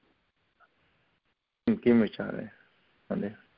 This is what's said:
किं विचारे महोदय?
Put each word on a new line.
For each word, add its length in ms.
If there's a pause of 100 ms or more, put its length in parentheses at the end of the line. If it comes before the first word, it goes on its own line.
(1700)
किं 240
विचारे 500
महोदय? 920 (220)